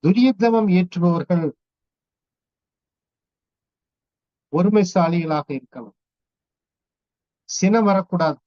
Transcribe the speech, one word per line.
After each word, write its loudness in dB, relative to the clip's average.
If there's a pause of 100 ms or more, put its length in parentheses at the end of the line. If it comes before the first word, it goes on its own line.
துரியத்தவம் 2 (100)
ஏற்றுபவர்கள் -2 (3000)
ஒருமைசாலிகளாக 0 (100)
இருக்கணும், -18 (1500)
சினம் 0
வரக்கூடாது. -2